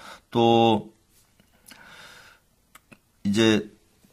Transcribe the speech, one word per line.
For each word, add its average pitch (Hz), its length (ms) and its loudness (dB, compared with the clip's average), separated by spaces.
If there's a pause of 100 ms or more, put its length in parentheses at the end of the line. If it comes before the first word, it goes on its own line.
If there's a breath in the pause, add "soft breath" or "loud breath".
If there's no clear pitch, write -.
(320 loud breath)
또 117 640 0 (2250 soft breath)
이제 107 440 0 (440)